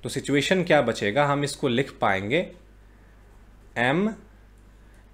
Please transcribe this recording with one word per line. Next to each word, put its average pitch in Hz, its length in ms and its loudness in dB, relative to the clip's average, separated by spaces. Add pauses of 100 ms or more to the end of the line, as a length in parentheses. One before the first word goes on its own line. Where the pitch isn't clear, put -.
तो 123 60 -8
सिचुएशन 143 540 0
क्या 151 180 4
बचेगा, 113 440 0
हम 143 180 0
इसको 139 240 -4
लिख 117 340 -2
पाएंगे 107 460 0 (1300)
एम 156 300 0 (1040)